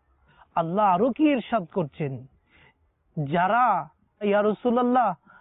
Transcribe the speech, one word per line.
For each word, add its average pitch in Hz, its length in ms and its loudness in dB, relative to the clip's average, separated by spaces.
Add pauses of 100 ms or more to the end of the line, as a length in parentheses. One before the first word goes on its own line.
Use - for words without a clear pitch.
(560)
আল্লাহ 175 300 0
আরো 196 260 2
কি 294 120 -2
ইরশাদ 240 420 0
করছেন, 143 600 -6 (1000)
"যারা 180 640 0 (320)
ইয়া 208 220 2
রাসূলুল্লাহ 240 720 0 (280)